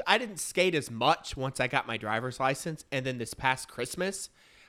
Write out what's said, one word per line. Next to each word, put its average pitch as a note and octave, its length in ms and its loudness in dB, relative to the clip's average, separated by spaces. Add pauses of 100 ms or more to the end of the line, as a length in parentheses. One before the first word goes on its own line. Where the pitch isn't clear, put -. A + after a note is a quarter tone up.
I G3 100 6
didn't G#3 220 -4
skate F3+ 360 2
as C3+ 140 0
much A#2+ 460 2
once C3+ 240 -4
I C3 80 2
got C3 200 0
my A2+ 100 -2
driver's A2 420 -2
license. C3+ 500 0
And C3 160 -2
then B2+ 120 -4
this A#2 160 -6
past C3 340 2
Christmas, - 640 -4 (400)